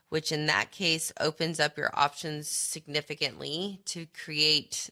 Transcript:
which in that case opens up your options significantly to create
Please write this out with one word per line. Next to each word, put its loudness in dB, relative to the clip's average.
which -2
in 0
that 2
case 0
opens 0
up 2
your 0
options 0
significantly -4
to -8
create 0